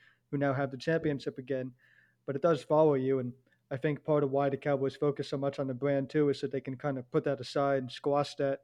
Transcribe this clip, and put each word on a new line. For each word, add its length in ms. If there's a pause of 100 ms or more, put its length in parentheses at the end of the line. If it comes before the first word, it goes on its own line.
(320)
who 60
now 160
have 160
the 80
championship 600
again, 340 (540)
but 100
it 60
does 200
follow 340
you. 240
And 120 (400)
I 60
think 260
part 220
of 60
why 180
the 80
Cowboys 400
focus 320
so 80
much 220
on 80
the 60
brand, 360
too, 180
is 120
so 80
they 140
can 140
kind 220
of 120
put 140
that 160
aside 380
and 140
squash 440
that 280